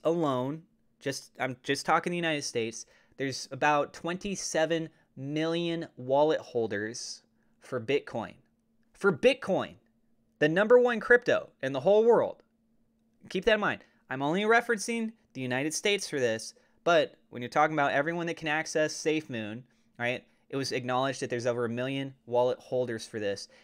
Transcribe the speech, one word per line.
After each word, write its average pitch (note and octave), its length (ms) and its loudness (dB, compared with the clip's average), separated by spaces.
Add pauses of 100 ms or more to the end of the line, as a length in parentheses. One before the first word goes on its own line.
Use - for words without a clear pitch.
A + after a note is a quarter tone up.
alone, D#3 600 0 (360)
just, - 400 -8
I'm B2+ 240 -4
just C#3 240 -2
talking E3+ 240 2
the F3 60 -2
United D#3+ 260 -2
States, A2+ 440 -6 (300)
there's C3+ 360 -6
about D3 400 2
twenty-seven E3 960 -2 (280)
million E3 680 -4 (100)
wallet C3+ 440 2
holders A2 840 -6 (380)
for B2+ 200 -8
Bitcoin. A2+ 540 -4 (580)
For G3 200 2
Bitcoin, D#3+ 640 2 (680)
the D3+ 80 6
number G#3+ 320 6
one A#3+ 180 4
crypto A3 520 4 (120)
in C3+ 100 -2
the C#3 60 -4
whole G3+ 260 6
world. D#3+ 380 4 (880)
Keep F#3+ 140 -4
that A3 100 4
in G#3 60 2
mind. C#3+ 240 -2 (260)
I'm C3+ 120 -6
only E3 200 0
referencing A3+ 680 0 (220)
the C3+ 60 -10
United C3 320 -2
States G3+ 360 -2
for D3 100 -4
this, A2+ 360 -2 (280)
but D#3+ 320 2 (160)
when A#2+ 100 -12
you're A#2+ 80 -8
talking D#3 280 2
about C#3+ 160 2
everyone E3 340 0
that E3 100 -6
can D#3+ 120 -8
access D#3 440 -2
SafeMoon, B2+ 720 -4 (380)
right, A#2+ 240 -4 (240)
it - 80 -6
was C3+ 160 -4
acknowledged B2+ 480 -2
that B2+ 100 -6
there's A#2+ 160 -4
over A#2+ 200 0
a - 20 -2
million C3+ 460 -6 (120)
wallet B2 320 0
holders A#2+ 480 -4
for A2+ 140 -10
this. G2+ 260 -4 (180)